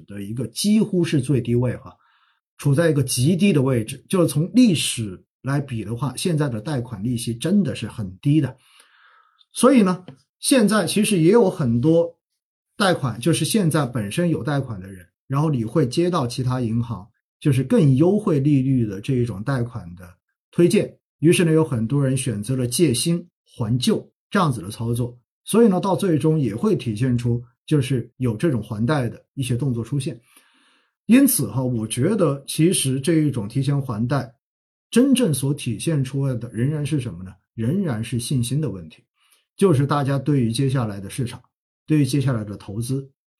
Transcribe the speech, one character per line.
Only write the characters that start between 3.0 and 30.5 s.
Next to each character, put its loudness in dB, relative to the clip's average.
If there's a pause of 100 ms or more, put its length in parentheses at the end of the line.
极 0
低 2
的 4
位 0
置， -14
就 0
是 4
从 -2
历 6
史 -6 (200)
来 -2
比 -8
的 -8
话， -6
现 -2
在 0
的 -6
贷 -4
款 -10
利 -2
息 -6
真 2
的 -2
是 -10
很 -10
低 4
的。 -2 (960)
所 4
以 6
呢， 0 (340)
现 2
在 2
其 0
实 0
也 6
有 6
很 0
多 2 (600)
贷 2
款， -4
就 2
是 -2
现 2
在 0
本 -6
身 -2
有 -2
贷 -2
款 -8
的 -14
人， -18 (220)
然 -2
后 0
你 -2
会 2
接 0
到 -2
其 -6
他 -2
银 -2
行 -8 (320)
就 2
是 2
更 4
优 4
惠 0
利 2
率 2
的 -6
这 -2
一 0
种 -6
贷 -2
款 -10
的 -20 (420)
推 4
荐， 0 (220)
于 6
是 2
呢， 2
有 4
很 -2
多 0
人 0
选 -4
择 -4
了 -2
借 2
新 -2 (160)
还 -4
旧 0 (200)
这 0
样 2
子 -4
的 -12
操 -4
作， -6 (240)
所 4
以 8
呢， 4
到 0
最 2
终 2
也 -2
会 0
体 -4
现 0
出 -2 (220)
就 2
是 -2
有 -2
这 0
种 -2
还 -4
贷 0
的 -16 (120)
一 -6
些 -2
动 -2
作 -4
出 -4
现。 -6 (880)